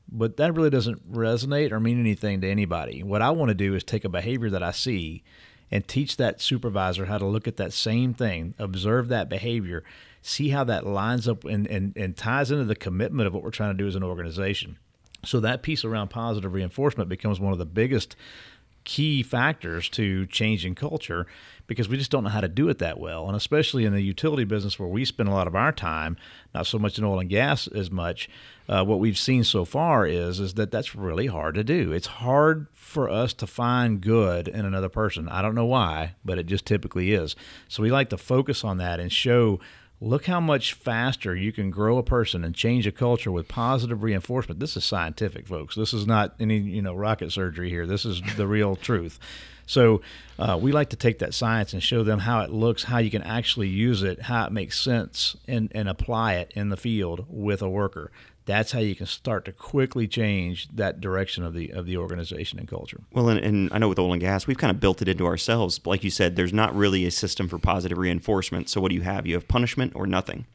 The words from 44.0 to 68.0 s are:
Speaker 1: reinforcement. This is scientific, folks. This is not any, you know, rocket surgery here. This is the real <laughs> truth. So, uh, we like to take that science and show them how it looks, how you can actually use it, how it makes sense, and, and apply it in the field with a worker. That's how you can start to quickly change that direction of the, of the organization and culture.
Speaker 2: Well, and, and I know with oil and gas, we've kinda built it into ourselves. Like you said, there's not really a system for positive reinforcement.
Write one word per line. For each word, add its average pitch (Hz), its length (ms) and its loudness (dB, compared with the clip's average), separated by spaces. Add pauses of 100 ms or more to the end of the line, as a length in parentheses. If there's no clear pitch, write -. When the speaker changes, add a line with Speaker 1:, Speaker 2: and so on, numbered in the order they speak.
Speaker 1:
reinforcement. 107 560 -2
This 143 180 -4
is - 80 -4
scientific, 87 600 -4
folks. 78 280 -8
This 107 180 0
is 104 120 0
not 107 340 2
any, 110 180 2
you 101 240 -2
know, 95 120 -4
rocket 104 380 -2
surgery 90 380 -2
here. 85 180 -2
This 101 180 -2
is 90 160 -4 (140)
the 104 100 0
real 101 300 2
<laughs> - 120 -10
truth. 85 320 -2 (480)
So, 113 340 6 (360)
uh, 90 240 0
we 131 100 4
like 147 180 2
to 117 60 -6
take 113 240 2
that - 140 -4
science 113 400 0
and 90 80 -4
show 117 220 2
them 107 160 2
how 113 220 2
it 92 100 -4
looks, 110 320 2
how 120 160 0
you 110 100 4
can 104 140 -2
actually 113 440 -2
use 101 360 2
it, 92 200 -2
how 117 220 0
it - 60 -4
makes 104 280 -4
sense, - 560 0 (120)
and, 117 260 0
and 104 160 0
apply 110 460 0
it 87 200 -4
in 101 140 -2
the 98 80 -2
field 95 520 -2
with 104 340 -2
a 95 60 0
worker. 95 420 -2 (340)
That's 104 280 0
how 123 60 -2
you 107 140 0
can 92 140 -8
start - 380 -4
to 101 60 -10
quickly 131 560 -2
change 95 680 0
that 98 260 -2
direction 92 420 -2
of 82 120 -4
the, 82 160 -6
of 87 160 -6
the 90 100 -2
organization 85 640 -6
and - 80 -10
culture. - 340 -10 (100)
Speaker 2:
Well, 120 180 4
and, 110 100 4
and 101 340 2
I 104 60 2
know 110 100 6
with 92 80 2
oil 90 160 4
and 85 80 0
gas, 95 240 2
we've 135 140 0
kinda 98 160 2
built 95 260 4
it 95 60 0
into 90 180 2
ourselves. 90 580 2
Like 92 200 2
you 95 80 0
said, 90 240 2
there's 90 180 2
not 107 220 2
really 95 320 4
a 87 40 0
system - 360 -2
for 87 100 -4
positive 90 400 0
reinforcement. 90 720 0